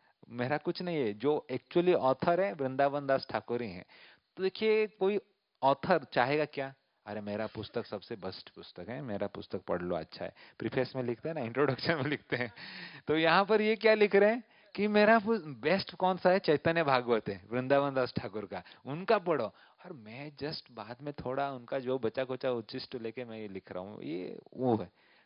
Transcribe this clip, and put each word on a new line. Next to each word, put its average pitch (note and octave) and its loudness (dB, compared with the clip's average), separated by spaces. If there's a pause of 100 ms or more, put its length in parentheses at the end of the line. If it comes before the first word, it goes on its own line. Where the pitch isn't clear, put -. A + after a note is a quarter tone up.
(300)
मेरा B2 -2
कुछ E3+ -6
नहीं F3 -4
है, A2 0
जो C3 -2
actually F3 2
author C3+ 2
है G3 -2
वृंदावन C#3 0
दास C3+ 2
ठाकुर A#2+ -4
ही A2 -6
है।" F2 -14 (520)
तो F#3 -4
देखिए, G#3+ 0
कोई G3 -2 (440)
author C#3 2
चाहेगा C#3+ 2
क्या? C3+ -8 (320)
"अरे, G#2+ -8
मेरा G#2 -4
पुस्तक A2 -8
सबसे G#2+ -10
best F#2+ -12
पुस्तक E2+ -18
है, C3+ -8
मेरा G2+ -4
पुस्तक F#2+ -10
पढ़ F2 -2
लो, F2 -2
अच्छा D#2+ -8
है।" - -12 (260)
Preface - -2
में C3 -4
लिखते A#2+ -6
हैं E3 -8
ना, D3 -6
इंट्रोडक्शन C3 0
में C#3 -2
लिखते C#3+ -4
हैं। A#2+ -4 (540)
तो D3+ 2
यहाँ E3 4
पर G#3+ 4
ये G#3+ 2
क्या A3 6
लिख G#3 6
रहे G3+ 8
हैं A#3 0 (320)
कि G#3 0
मेरा G#3+ 8
पु-, G#3+ 0
best D3+ -2
कौन F#3 0
सा F#3 4
है? F#3+ 6
चैतन्य E3 2
भागवत B2 2
है, F#2+ -8
वृंदावन C3+ 2
दास B2+ 0
ठाकुर G#2 -6
का, F#2 -10 (220)
उनका F#3 0
पढ़ो। E3 -2 (400)
और F3+ -16
मैं C3+ -16
just D3 -10
बाद A2+ -14
में D3 -10
थोड़ा C#3 -4
उनका C3 -8
जो B2+ -2
बचा-खुचा B2+ -4
उच्छिष्ट B2 -8
लेके A#2 -8
मैं A2+ -12
ये G#2+ -10
लिख F#2+ -12
रहा F#2 -8
हूँ, G#2 -12
ये E3 -8 (140)
वो B2 2
है। F2+ -8 (340)